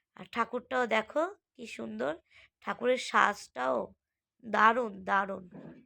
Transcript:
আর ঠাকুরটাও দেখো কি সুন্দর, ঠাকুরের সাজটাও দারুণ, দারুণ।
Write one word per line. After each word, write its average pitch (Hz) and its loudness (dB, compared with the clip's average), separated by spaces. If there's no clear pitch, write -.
আর 190 -16
ঠাকুরটাও 240 -2
দেখো 220 0
কি 247 -16
সুন্দর, 226 -6
ঠাকুরের 233 0
সাজটাও 208 2
দারুণ, 220 4
দারুণ। 196 -2